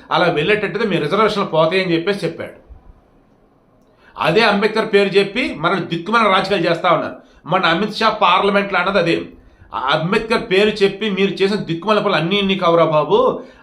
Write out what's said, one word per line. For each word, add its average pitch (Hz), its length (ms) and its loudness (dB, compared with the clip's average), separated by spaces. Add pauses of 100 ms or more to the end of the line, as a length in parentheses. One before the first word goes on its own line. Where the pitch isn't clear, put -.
(120)
అలా 170 140 2
వెళ్ళేటట్టుగా 190 640 0
మీ 175 80 0
రిజర్వేషన్లు 196 500 0
పోతాయని" 165 480 2
చెప్పేసి 170 300 -2
చెప్పాడు. - 380 -10 (1600)
అదే 160 220 2
అంబేద్కర్ 208 520 0
పేరు 202 160 4
చెప్పి 214 480 0
మన 170 160 -2
దిక్కుమాలిన 196 580 0
రాజకీయాలు 185 380 0
చేస్తా 170 220 0
ఉన్నారు. 139 240 -2 (300)
మన 175 200 0
అమిత్ 170 300 0
షా 220 140 0
పార్లమెంట్లో 196 720 2
అన్నది 190 180 0
అదే, 165 240 0 (540)
"అంబేద్కర్ 165 760 -2
పేరు 202 180 4
చెప్పి 208 400 0
మీరు 190 220 0
చేసిన 196 260 0
దిక్కుమాలిన 185 460 -2
పనులు 196 120 0
అన్నీ 165 200 0
ఇన్ని 196 200 0
కవరా 170 300 2
బాబు, 151 560 2 (220)